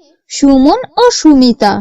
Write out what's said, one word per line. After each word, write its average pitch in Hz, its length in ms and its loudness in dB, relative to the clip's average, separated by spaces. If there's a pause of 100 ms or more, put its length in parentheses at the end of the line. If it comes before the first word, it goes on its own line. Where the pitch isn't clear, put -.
(320)
সুমন 277 480 0 (180)
ও 440 140 0
সুমিতা। 254 680 0